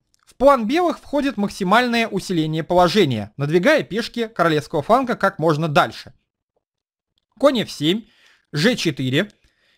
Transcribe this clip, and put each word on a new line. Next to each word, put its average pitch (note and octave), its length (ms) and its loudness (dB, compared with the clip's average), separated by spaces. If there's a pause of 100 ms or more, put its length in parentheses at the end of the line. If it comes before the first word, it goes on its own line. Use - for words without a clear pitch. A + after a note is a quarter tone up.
(260)
В - 100 -20
план B3+ 300 4
белых D#4+ 340 0
входит C#4 360 -4
максимальное A3 720 0
усиление D#3+ 560 -4
положения, E3 720 2
надвигая F3 480 0
пешки A3+ 440 -6
королевского D#3+ 540 -2
фланга A#3+ 340 0
как - 220 -2
можно D#3+ 300 0
дальше. C#3+ 460 -2 (1200)
Конь C4+ 220 2
Ф E3 100 -4
семь, F3+ 340 -2 (500)
Ж F#3+ 240 0
четыре, C#3+ 520 -2 (480)